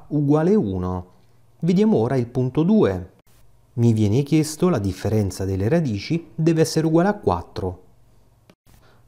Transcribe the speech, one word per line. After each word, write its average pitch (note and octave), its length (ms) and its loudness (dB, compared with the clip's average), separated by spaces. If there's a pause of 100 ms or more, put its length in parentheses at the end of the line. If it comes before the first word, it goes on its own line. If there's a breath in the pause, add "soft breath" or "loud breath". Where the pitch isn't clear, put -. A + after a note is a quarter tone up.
uguale D3+ 480 2
uno. F#2 500 -2 (540)
Vediamo F#3+ 380 2
ora A#2+ 180 0
il B2 120 0
punto C3 360 -2
due. A#2 500 0 (600)
Mi A#2 200 2
viene G#2+ 300 2
chiesto D#3 460 0
la D#3 100 0
differenza G2 680 -4
delle G2 240 -2
radici D3+ 640 -2
deve D#3+ 280 0
essere D#3+ 260 0
uguale E3 220 2
a G#3 40 -2
quattro. F#2 680 -4 (1300 soft breath)